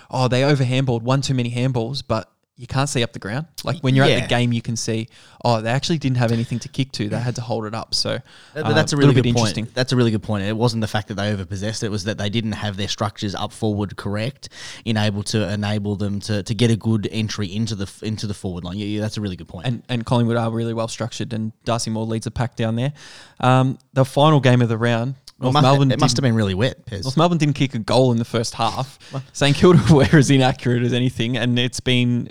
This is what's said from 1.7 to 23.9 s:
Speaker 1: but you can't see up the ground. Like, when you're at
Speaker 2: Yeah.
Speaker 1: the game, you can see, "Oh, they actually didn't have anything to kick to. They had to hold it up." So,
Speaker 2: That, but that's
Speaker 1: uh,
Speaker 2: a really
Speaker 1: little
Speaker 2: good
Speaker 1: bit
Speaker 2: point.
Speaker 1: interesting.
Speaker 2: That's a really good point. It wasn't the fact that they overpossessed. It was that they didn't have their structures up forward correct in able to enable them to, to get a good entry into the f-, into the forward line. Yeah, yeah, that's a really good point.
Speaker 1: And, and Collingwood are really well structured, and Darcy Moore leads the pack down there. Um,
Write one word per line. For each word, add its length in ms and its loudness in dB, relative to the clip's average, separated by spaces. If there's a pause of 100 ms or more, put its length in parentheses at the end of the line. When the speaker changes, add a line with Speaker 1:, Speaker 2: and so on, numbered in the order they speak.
Speaker 1:
but 240 -4 (300)
you 60 -18
can't 220 -2
see 160 0
up 80 -8
the 80 -12
ground. 260 -8 (160)
Like, 220 -4
when 100 4
you're 100 6
at 60 6
Speaker 2:
Yeah. 120 2
Speaker 1:
the 40 -6
game, 260 0
you 80 -2
can 160 -6
see, 300 -4 (380)
"Oh, 160 2
they 100 -4
actually 280 0
didn't 200 0
have 140 2
anything 260 -2
to 100 -10
kick 240 -4
to. 160 -4
They 120 -4
had 160 -4
to 40 -8
hold 260 -6
it 80 -8
up." 200 -8
So, 240 -2 (360)
Speaker 2:
That, 100 -6
but 100 0
that's 180 2
Speaker 1:
uh, 40 0
Speaker 2:
a 20 0
really 160 6
Speaker 1:
little 80 4
Speaker 2:
good 60 2
Speaker 1:
bit 80 2
Speaker 2:
point. 200 2
Speaker 1:
interesting. 180 -6
Speaker 2:
That's 180 -2
a 40 2
really 140 4
good 140 -2
point. 180 -2
It 140 -4
wasn't 240 0
the 80 -2
fact 200 -4
that 60 -6
they 180 -2
overpossessed. 520 -6
It 60 -2
was 140 -4
that 140 -4
they 100 -4
didn't 240 -2
have 240 -6
their 120 -6
structures 480 -6
up 160 -6
forward 440 -4
correct 520 -6 (360)
in 120 -2
able 260 0
to 280 0
enable 440 -2
them 280 -4
to, 200 -4
to 120 -6
get 180 2
a 40 2
good 360 0
entry 340 -4
into 300 -4
the 80 -6
f-, 180 -16
into 240 -6
the 80 -4
forward 300 -8
line. 120 -8
Yeah, 100 -6
yeah, 160 -4
that's 140 -4
a 40 -6
really 160 -4
good 120 -16
point. 200 -10
Speaker 1:
And, 200 -6
and 160 -4
Collingwood 320 2
are 140 0
really 240 -4
well 140 -4
structured, 440 -8
and 200 -6 (120)
Darcy 280 -2
Moore 140 -4
leads 180 -4
the 80 -6
pack 240 -6
down 180 -2
there. 180 -2 (460)
Um, 400 4 (140)